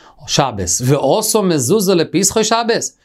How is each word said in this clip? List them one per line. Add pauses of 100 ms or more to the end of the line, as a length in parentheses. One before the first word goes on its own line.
(280)
שבת. (120)
ועשה
מזוזה
לפסחו
שבת. (220)